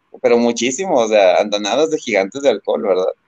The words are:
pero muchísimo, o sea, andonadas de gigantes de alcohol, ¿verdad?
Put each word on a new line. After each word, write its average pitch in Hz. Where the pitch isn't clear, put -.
pero 120
muchísimo, 123
o 113
sea, 95
andonadas 104
de 156
gigantes 104
de 139
alcohol, 107
¿verdad? 92